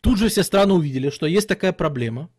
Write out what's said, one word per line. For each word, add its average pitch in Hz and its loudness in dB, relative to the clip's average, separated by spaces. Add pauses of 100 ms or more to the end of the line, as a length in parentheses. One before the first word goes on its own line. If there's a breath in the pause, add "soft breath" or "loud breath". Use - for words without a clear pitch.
тут 247 2
же 220 2
все 190 0
страны 196 2
увидели, 143 0
что 156 -6
есть 202 0
такая 185 -2
проблема. 135 -4